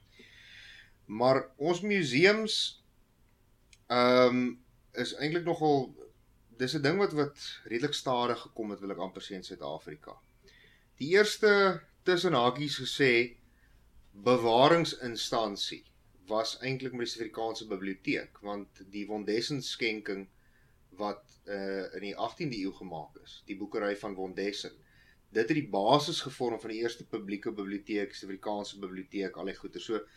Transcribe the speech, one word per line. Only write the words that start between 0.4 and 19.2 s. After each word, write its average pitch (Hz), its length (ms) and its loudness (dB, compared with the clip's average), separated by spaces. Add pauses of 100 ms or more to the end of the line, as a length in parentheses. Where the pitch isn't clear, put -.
Maar 127 520 4
ons 170 240 0
museums, 202 1000 2 (1040)
ehm, 123 680 6 (400)
is 120 220 -6
eintlik 160 280 -2
nogal, 151 520 2 (600)
dis 131 180 -2
'n 147 60 -2
ding 156 160 2
wat, 196 160 2
wat - 500 -4
redelik 131 300 -2
stadig 120 460 0
gekom - 300 -8
het, 98 100 -8
wil 98 120 -8
ek 85 60 -6
amper 92 240 -6
sê, - 100 -14
in 92 120 -8
Suid-Afrika. 76 760 -12 (800)
Die 139 120 -6
eerste, 202 720 6 (220)
tussen 175 300 2
hakies 127 440 2
gesê, 123 600 2 (760)
bewaringsinstansie 117 1700 2 (440)
was 110 340 -2
eintlik 131 300 -4
met 120 160 -4
die 113 60 -8
Suid-Afrikaanse 113 540 -6
Biblioteek, 98 760 -4
want 101 500 -10
die 101 160 -8
Wondessen 107 540 -2